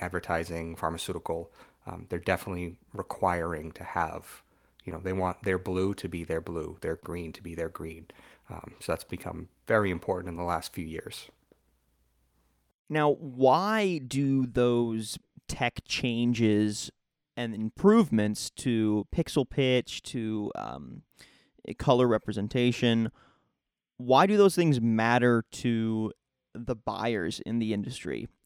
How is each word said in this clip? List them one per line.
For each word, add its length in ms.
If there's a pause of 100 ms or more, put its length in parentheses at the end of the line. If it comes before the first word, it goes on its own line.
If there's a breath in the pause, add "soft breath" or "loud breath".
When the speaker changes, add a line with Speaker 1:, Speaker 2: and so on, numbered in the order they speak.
Speaker 1:
advertising, 760
pharmaceutical, 760 (360 soft breath)
um, 220
they're 100
definitely 560 (180)
requiring 800
to 120
have, 600 (400)
you 80
know, 80
they 140
want 300
their 140
blue 360
to 160
be 140
their 180
blue, 400
their 160
green 360
to 80
be 140
their 140
green. 380 (420 loud breath)
Um, 300
so 120
that's 120
become 440 (200)
very 240
important 380
in 60
the 80
last 300
few 120
years. 440 (1600)
Speaker 2:
Now, 240
why 880
do 460
those 720 (300)
tech 400
changes 1040 (460)
and 180
improvements 1040
to 580
pixel 340
pitch, 540
to, 500
um, 500 (760 soft breath)
color 300
representation, 1040 (880 soft breath)
why 280
do 100
those 200
things 260
matter 680
to 600 (420)
the 220
buyers 680
in 140
the 140
industry? 540 (180)